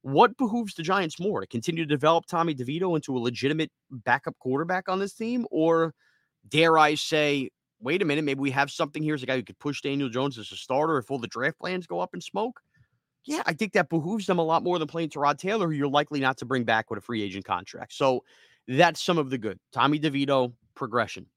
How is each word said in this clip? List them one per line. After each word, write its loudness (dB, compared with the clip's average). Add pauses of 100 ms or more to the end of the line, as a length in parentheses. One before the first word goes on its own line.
What 4
behooves -2
the -8
Giants 0
more? -2
To -8
continue -4
to -4
develop 4
Tommy 0
DeVito -2
into -2
a 0
legitimate -2 (180)
backup 0
quarterback -2
on -2
this -6
team? -4
Or, 2 (560)
dare 6
I 8
say, 0 (300)
wait -2
a 0
minute, 0
maybe -2
we -2
have 2
something -4
here -2
as -8
a -6
guy 0
who -2
could -16
push -6
Daniel -2
Jones -2
as -16
a -16
starter 0
if -8
all -4
the -6
draft -4
plans -6
go -6
up -6
in -10
smoke? -6 (680)
Yeah, -4
I 0
think -4
that 2
behooves -2
them 2
a 2
lot 2
more 2
than -2
playing -4
Tyrod 0
Taylor, -2
who 0
you're 0
likely -2
not 2
to -10
bring -2
back 0
with -6
a -12
free -6
agent -8
contract. -8
So 2 (460)
that's 4
some 2
of 0
the -4
good. -6 (140)
Tommy 2
DeVito, 0 (220)
progression. -4 (120)